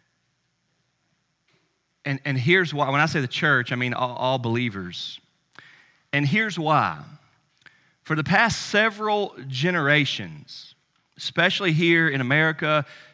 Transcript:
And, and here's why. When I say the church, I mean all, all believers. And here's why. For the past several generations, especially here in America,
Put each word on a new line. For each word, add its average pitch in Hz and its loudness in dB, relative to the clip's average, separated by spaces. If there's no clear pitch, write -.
And, 139 -4
and 135 -2
here's 165 2
why. 143 0
When 143 2
I 160 4
say 160 -2
the 127 -2
church, 135 0
I 127 -2
mean 123 -2
all, 123 -4
all 131 0
believers. 113 -4
And 143 0
here's 202 0
why. 131 2
For 156 -2
the 151 -2
past 202 2
several 208 0
generations, 139 -2
especially 175 0
here 165 4
in 135 0
America, 151 2